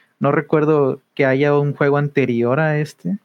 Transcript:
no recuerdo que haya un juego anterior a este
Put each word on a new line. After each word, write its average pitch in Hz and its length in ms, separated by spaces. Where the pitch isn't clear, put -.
no 139 140
recuerdo 151 680
que 139 120
haya 143 300
un 143 180
juego 143 220
anterior 131 640
a 156 180
este 175 460